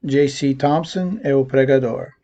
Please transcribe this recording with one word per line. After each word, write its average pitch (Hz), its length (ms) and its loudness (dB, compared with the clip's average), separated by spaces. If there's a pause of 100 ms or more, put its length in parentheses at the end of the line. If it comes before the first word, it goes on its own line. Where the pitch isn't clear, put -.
J 143 240 2
C 139 280 -2
Thompson 165 640 -2
é 143 140 0
o 135 100 2
pregador. 131 600 0 (160)